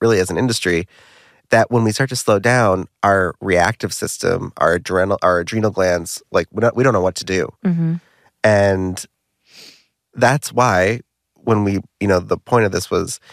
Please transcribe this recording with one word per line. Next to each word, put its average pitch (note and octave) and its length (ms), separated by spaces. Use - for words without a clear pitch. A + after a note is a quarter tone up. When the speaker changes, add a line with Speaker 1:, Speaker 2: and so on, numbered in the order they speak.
Speaker 1:
really A2+ 200
as F2+ 100
an E2+ 80
industry, F#2 480
that A2+ 200
when A#2+ 140
we G#2+ 80
start C3+ 180
to B2+ 60
slow G#2+ 220
down, G#2 480
our G2 380
reactive F#2+ 540
system, - 640
our D#2 180
adrenal, F#2 480
our F2+ 180
adrenal G#2+ 300
glands, F2+ 520
like, F2+ 180
we G#2+ 100
don't, A2+ 140
we A#2+ 80
don't C3 100
know G2 80
what F#2 140
to - 100
do. F#2 240
Speaker 2:
Mm-hmm. E3+ 300
Speaker 1:
And G2 640
that's C3 380
why A2 480
when G#2+ 300
we, G2 140
you G2+ 80
know, F#2 120
the F2 180
point A#2 260
of F#2+ 80
this F2 180
was, - 300